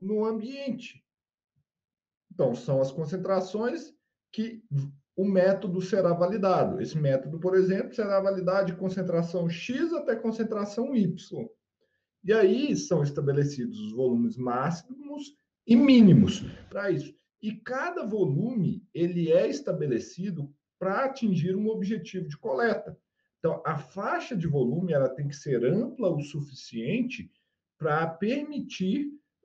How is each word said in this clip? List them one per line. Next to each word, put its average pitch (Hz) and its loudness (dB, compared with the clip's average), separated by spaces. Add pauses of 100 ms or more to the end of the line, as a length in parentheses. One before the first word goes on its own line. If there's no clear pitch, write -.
no 208 -2
ambiente. 240 -6 (1300)
Então, 120 0
são 135 0
as 135 2
concentrações 190 -4 (380)
que 226 -6
v-, 139 -2 (280)
o 196 2
método 190 2
será 175 2
validado. 180 2
Esse - -4
método, 147 0
por 180 -2
exemplo, 190 2
será 196 0
validado 190 2
de 170 -4
concentração 170 -2
X 311 -2
até 269 -2
concentração 226 -2
Y. 180 -2 (760)
E 190 2
aí 226 4
são 160 0
estabelecidos 139 -2
os 107 -8
volumes 120 0
máximos 175 -6 (300)
e 233 6
mínimos 220 10 (280)
pra - -4
isso. - -4 (260)
E 214 -4
cada 311 -6
volume, 196 -2
ele 170 0
é - 4
estabelecido 151 -6 (240)
pra 202 -2
atingir 190 0
um 214 0
objetivo 185 -4
de 147 -10
coleta. 226 -2 (440)
Então, 160 -2
a 156 -2
faixa 247 -6
de 165 -2
volume, 151 0
ela 135 4
tem 139 -6
que - -8
ser 120 0
ampla 185 0
o 143 -2
suficiente 139 -6 (440)
pra 151 0
permitir 285 -4 (260)